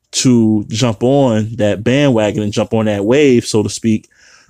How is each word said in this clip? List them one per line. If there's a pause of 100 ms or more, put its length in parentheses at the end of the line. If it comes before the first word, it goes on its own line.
to
jump
on
that
bandwagon
and
jump
on
that
wave,
so
to
speak, (400)